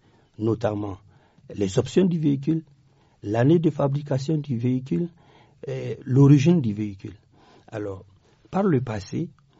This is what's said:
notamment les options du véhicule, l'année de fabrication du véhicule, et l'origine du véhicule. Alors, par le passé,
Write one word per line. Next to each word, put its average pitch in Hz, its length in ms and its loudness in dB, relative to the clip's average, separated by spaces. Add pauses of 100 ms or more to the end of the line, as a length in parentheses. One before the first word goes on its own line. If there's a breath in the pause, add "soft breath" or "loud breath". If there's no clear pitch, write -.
(380 soft breath)
notamment 107 600 -2 (560 soft breath)
les 98 240 -2
options 175 260 2
du 170 140 0
véhicule, 151 460 -2 (580 soft breath)
l'année 123 360 2
de 160 120 0
fabrication 143 680 -2
du 139 220 -4
véhicule, 131 500 -2 (580 soft breath)
et 131 380 -8
l'origine 143 560 6
du 113 140 -2
véhicule. 104 420 -10 (520 soft breath)
Alors, 101 360 -10 (460 soft breath)
par 190 140 -2
le 143 180 2
passé, 127 480 -6 (300 soft breath)